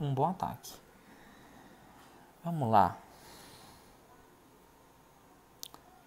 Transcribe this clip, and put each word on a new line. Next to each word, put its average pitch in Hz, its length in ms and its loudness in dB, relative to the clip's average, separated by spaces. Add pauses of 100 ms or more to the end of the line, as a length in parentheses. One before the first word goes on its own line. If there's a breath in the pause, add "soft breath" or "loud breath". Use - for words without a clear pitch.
um 143 120 0
bom 135 120 4
ataque. - 480 -4 (1700 loud breath)
Vamos 160 260 0
lá. 98 280 8 (3000 loud breath)